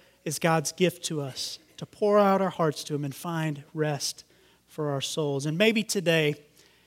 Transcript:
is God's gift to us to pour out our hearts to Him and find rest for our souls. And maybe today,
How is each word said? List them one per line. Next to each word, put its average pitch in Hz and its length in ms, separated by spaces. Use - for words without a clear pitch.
is 156 140
God's 160 320
gift 175 340
to 151 160
us - 380
to - 80
pour 208 320
out 196 240
our 190 80
hearts 160 360
to 151 100
Him 143 100
and 135 80
find 160 500
rest 151 500
for 151 220
our 139 100
souls. 139 460
And 156 120
maybe 220 260
today, 160 600